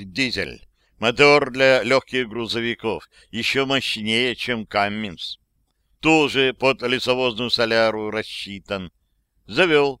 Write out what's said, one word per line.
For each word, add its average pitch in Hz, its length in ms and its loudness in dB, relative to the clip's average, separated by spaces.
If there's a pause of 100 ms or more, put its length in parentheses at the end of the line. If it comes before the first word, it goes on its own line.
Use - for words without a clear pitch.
(120)
дизель. 95 540 -4 (320)
Мотор 135 520 4
для 131 320 4
легких 127 460 0
грузовиков, 113 800 -6 (220)
еще 131 360 -2
мощнее, 120 720 -2
чем 113 280 -6
Камминс. 101 760 -4 (640)
Тоже 135 540 2
под 131 280 0
лесовозную 123 680 0
соляру 113 600 2
рассчитан. 98 800 -8 (560)
Завел, 143 540 2